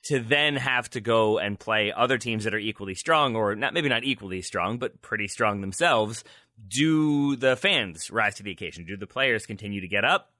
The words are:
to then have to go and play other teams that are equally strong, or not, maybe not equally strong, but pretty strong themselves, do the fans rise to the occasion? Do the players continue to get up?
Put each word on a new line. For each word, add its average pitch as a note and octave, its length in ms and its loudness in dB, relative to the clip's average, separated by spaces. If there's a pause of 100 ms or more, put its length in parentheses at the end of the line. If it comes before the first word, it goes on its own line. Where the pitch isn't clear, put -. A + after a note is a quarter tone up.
to C#3 140 0
then C#3+ 360 2
have B2+ 360 0
to A#2+ 100 -6
go A2 380 4
and G2+ 200 -4
play G#2+ 360 0
other B2 240 2
teams A2+ 240 -4
that G#2 100 -2
are G#2+ 60 -2
equally G2+ 360 -6
strong, D3 400 2
or G#2+ 200 0
not, A#2 180 -2
maybe D#3 160 0
not A#2+ 140 0
equally G2 380 -4
strong, F#2+ 360 -4
but - 240 -8
pretty G#2+ 260 -4
strong G#2 340 0
themselves, A2 640 0 (440)
do D3 680 2
the B2+ 200 2
fans B2 560 -2
rise G#2+ 240 0
to - 80 -16
the G2+ 80 -8
occasion? E2+ 340 -10
Do G2 120 -10
the F#2+ 100 -10
players B2+ 380 0
continue G2+ 360 -8
to F#2 60 -8
get G2+ 180 0
up? F3+ 340 0